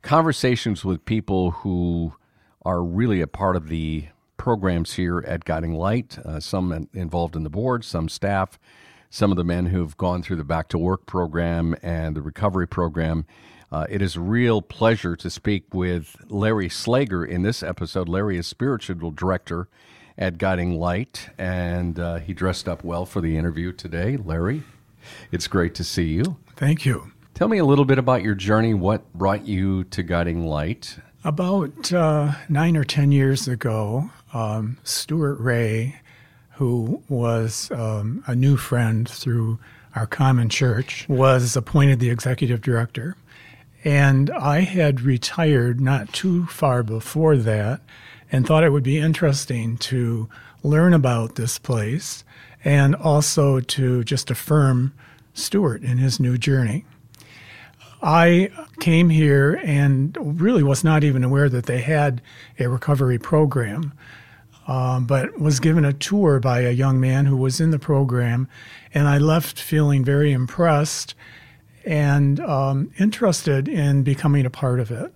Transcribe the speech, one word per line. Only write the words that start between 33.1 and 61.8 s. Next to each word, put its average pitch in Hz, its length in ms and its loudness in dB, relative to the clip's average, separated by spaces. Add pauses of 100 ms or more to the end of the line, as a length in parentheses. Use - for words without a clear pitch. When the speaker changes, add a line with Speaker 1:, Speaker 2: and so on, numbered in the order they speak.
Speaker 2:
years 135 360 2
ago, 117 600 -2 (240)
um, 110 500 -4
Stuart 151 520 -4
Ray, 117 640 -2 (540)
who 120 560 -2
was, 117 600 -2
um, 113 560 -4
a 131 80 -4
new 131 240 4
friend 117 500 0
through 113 520 -4 (360)
our 110 120 -2
common 127 420 2
church, 123 580 -2
was 131 480 4
appointed 135 440 4
the 120 100 2
executive 120 520 -2
director. 120 540 -2 (720)
And 143 460 4
I 147 300 0
had 165 400 2
retired 127 800 2
not 131 340 0
too 175 340 0
far 127 340 0
before 135 560 2
that 110 440 0 (500)
and 131 160 2
thought 160 160 4
it 156 80 6
would 143 100 2
be 135 160 0
interesting 135 800 0
to 117 500 -2 (360)
learn 160 320 6
about 123 400 2
this 113 240 -4
place 120 640 -4 (420)
and 143 300 4
also 147 640 2
to 123 440 -2
just 131 280 -4
affirm 135 640 2 (400)
Stuart 180 480 -2
in 123 160 0
his 131 200 0
new 123 200 2
journey. 131 440 0 (1160)
I 170 520 6 (280)
came 170 300 6
here 151 540 6
and 143 520 2 (240)
really 208 220 4
was 139 220 2
not 156 200 4
even 131 200 2
aware 139 260 4
that 123 160 -2
they 123 160 -2